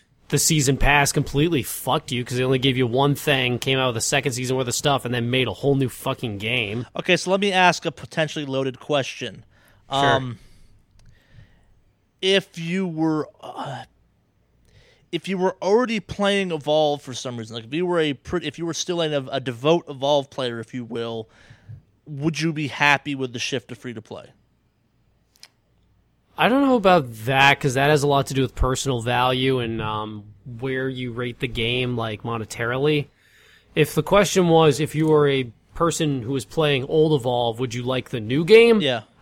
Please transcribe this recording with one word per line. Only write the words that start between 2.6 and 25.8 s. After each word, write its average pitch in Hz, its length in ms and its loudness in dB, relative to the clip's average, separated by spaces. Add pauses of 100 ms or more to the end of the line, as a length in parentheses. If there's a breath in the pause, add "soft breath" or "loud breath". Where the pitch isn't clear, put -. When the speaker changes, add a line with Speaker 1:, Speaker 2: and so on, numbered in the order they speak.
Speaker 1:
you 127 80 2
one 139 280 2
thing, 127 440 0
came 135 200 0
out 131 100 2
with 113 100 -2
a - 20 -4
second 139 320 -2
season 127 240 -4
worth 131 100 -2
of 120 80 -4
stuff, 139 300 0
and 123 100 -4
then 120 160 -2
made 131 160 2
a 101 60 -2
whole 139 220 0
new 135 160 2
fucking 127 480 -6
game. 113 480 -4 (120)
Speaker 2:
Okay, 175 180 0
so 180 140 -4
let 196 100 0
me 196 120 -2
ask 180 320 4
a 165 80 -4
potentially 156 540 -6
loaded 135 340 -4
question. 131 640 -4 (460 soft breath)
Speaker 1:
Sure. 139 260 2
Speaker 2:
Um, 127 220 -6 (1800 soft breath)
if 190 360 0
you 175 300 -2
were, 156 400 -2 (140)
uh, 127 420 -12 (1300 soft breath)
if 170 160 -6
you 190 100 -4
were 180 220 0
already 214 400 2
playing 196 500 -2
Evolve 151 520 0
for 131 120 -12
some 123 220 -8
reason, 113 200 -10
like, 113 100 -12
if 131 80 -8
you 180 120 -2
were 175 140 2
a 151 140 0
pr-, - 240 -6
if 151 200 -8
you 170 80 -8
were 165 80 -6
still 170 280 -4
a, 147 280 -2
a - 100 -4
devout 135 480 2
Evolve 139 420 0
player, 120 280 -6
if 113 160 -12
you 123 100 -8
will, 117 440 -8 (800 soft breath)
would 147 340 -4
you 160 120 -2
be 147 160 -4
happy 143 460 2
with 131 180 -4
the 120 60 -8
shift - 300 -6
to 123 60 -14
free 120 200 -12
to 110 80 -12
play? - 280 -16 (2000)